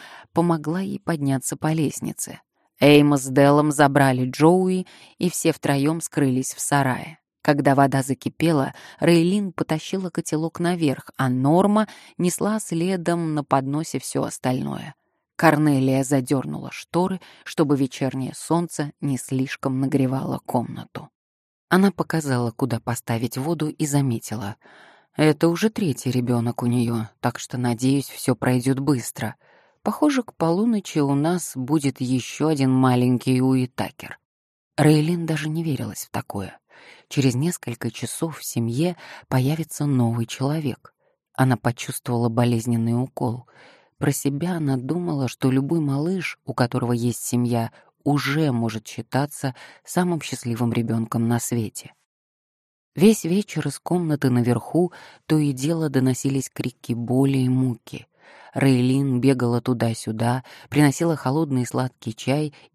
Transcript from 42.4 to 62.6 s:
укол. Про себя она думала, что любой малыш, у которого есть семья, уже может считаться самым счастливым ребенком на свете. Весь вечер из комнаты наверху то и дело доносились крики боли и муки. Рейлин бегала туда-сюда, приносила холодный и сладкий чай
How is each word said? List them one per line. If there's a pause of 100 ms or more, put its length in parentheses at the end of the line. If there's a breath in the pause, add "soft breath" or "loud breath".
укол. (520 soft breath)
Про
себя
она
думала,
что
любой
малыш,
у
которого
есть
семья, (320 soft breath)
уже
может
считаться (300 loud breath)
самым
счастливым
ребенком
на
свете. (1040)
Весь
вечер
из
комнаты
наверху (340 loud breath)
то
и
дело
доносились
крики
боли
и
муки. (440 loud breath)
Рейлин
бегала
туда-сюда, (240 loud breath)
приносила
холодный
и
сладкий
чай (220 soft breath)